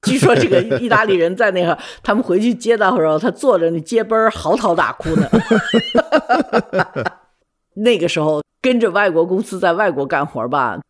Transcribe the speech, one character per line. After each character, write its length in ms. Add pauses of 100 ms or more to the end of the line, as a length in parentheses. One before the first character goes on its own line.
据 160
说 160
这 140
个 120 (200)
意 80
大 160
利 100
人 220
在 160
那 120
个， 140 (240)
他 100
们 80
回 200
去 120
接 240
的 200
时 100
候， 140
他 100
坐 260
着 140
那 100
街 220
边 160
儿 140
嚎 240
啕 180
大 200
哭 160
呢。 180 (1300)
<laughs> 1200
那 220
个 120
时 100
候 240 (180)
跟 200
着 100
外 180
国 160
公 160
司 200
在 140
外 180
国 120
干 220
活 220
吧 420